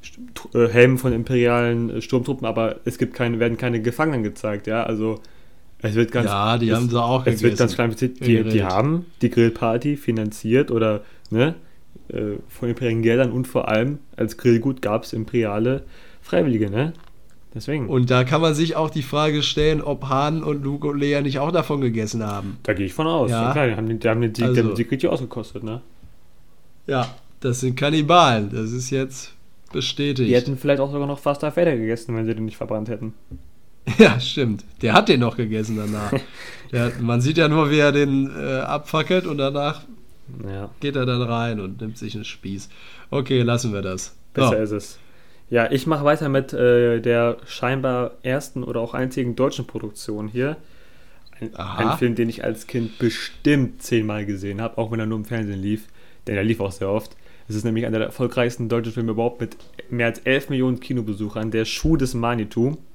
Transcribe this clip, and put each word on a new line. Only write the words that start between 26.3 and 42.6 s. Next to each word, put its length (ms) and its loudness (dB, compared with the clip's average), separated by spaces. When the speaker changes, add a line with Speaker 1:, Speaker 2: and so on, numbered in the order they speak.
Speaker 2:
Ja, 220 0
das 220 -2
sind 140 0
Kannibalen. 760 4
Das 200 -4
ist 180 -6
jetzt 420 -4
bestätigt. 580 0
Speaker 1:
Die 60 6
hätten 220 2
vielleicht 240 2
auch 100 0
sogar 160 -2
noch 120 -4
Faster 360 0
Vader 220 4
gegessen, 380 -2
wenn 100 0
sie 100 0
den 100 -4
nicht 120 -8
verbrannt 320 -4
hätten. 300 -8
Speaker 2:
<laughs> 40 -18
Ja, 200 6
stimmt. 460 -4
Der 120 0
hat 160 4
den 100 4
noch 180 0
gegessen 400 -4
danach. 340 -4
Speaker 1:
<laughs> 280 -16
Speaker 2:
Der, 200 0
man 200 2
sieht 160 2
ja 100 6
nur, 220 4
wie 80 4
er 140 6
den, 440 2
äh, 260 -4
abfackelt 640 0
und 100 -4
danach 460 -2
Speaker 1:
Ja. 360 -8
Speaker 2:
geht 160 -4
er 100 0
dann 160 0
rein 380 -2
und 220 -8
nimmt 180 -8
sich 160 -8
einen 100 -8
Spieß. 420 -10